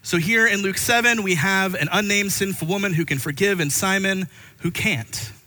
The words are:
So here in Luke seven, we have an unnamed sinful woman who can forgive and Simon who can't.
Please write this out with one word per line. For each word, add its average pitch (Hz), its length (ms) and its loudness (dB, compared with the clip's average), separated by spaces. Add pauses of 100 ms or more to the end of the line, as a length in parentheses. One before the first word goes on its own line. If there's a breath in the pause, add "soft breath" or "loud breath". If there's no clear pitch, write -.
So - 160 -2
here 226 280 4
in 202 160 2
Luke 190 160 -2
seven, 233 440 2
we 190 120 0
have 190 400 2
an 147 180 -2
unnamed 202 400 0
sinful 190 360 -2
woman 196 260 0
who 165 100 0
can 139 140 -2
forgive 175 420 0
and 147 100 0
Simon 190 580 0 (300 loud breath)
who 175 120 -2
can't. - 640 -4 (140)